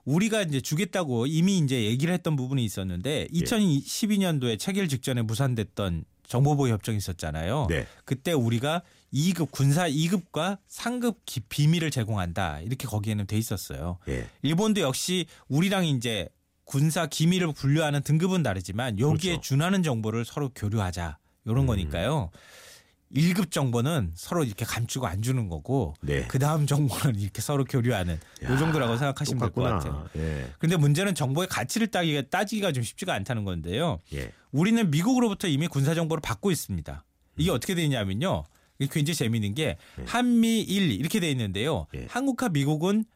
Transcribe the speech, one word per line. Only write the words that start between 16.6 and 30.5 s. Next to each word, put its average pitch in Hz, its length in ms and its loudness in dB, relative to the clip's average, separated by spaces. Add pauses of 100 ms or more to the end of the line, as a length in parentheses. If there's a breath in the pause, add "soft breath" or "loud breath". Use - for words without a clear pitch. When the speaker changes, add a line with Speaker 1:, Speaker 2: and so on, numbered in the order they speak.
Speaker 1:
군사 156 420 2
기밀을 170 480 2
분류하는 143 480 2
등급은 175 400 2
다르지만 104 580 -2
여기에 156 340 2
Speaker 2:
그렇죠. 156 140 -4
Speaker 1:
준하는 175 360 2
정보를 113 420 0
서로 143 240 -4
교류하자, 90 680 -4 (280)
요런 127 180 2
Speaker 2:
음. - 20 2
Speaker 1:
거니까요. 95 640 -2 (800 loud breath)
일 170 240 4
급 185 160 0
정보는 123 640 0
서로 170 280 -2
이렇게 113 220 -4
감추고 117 400 -4
안 95 160 -4
주는 120 260 0
거고, 82 540 -2
Speaker 2:
네. 71 260 0
Speaker 1:
그 131 120 -2
다음 151 260 2
정보는 135 540 2
이렇게 101 200 -4
서로 139 240 0
교류하는 107 540 0 (260 loud breath)
Speaker 2:
야, 127 80 -4
Speaker 1:
요 131 60 4
정도라고 139 400 2
생각하시면 135 420 -2
될 117 120 0
것 - 120 -2
Speaker 2:
똑같구나. - 140 2
Speaker 1:
같아요. 76 400 -6
Speaker 2:
예. 76 300 -4 (100)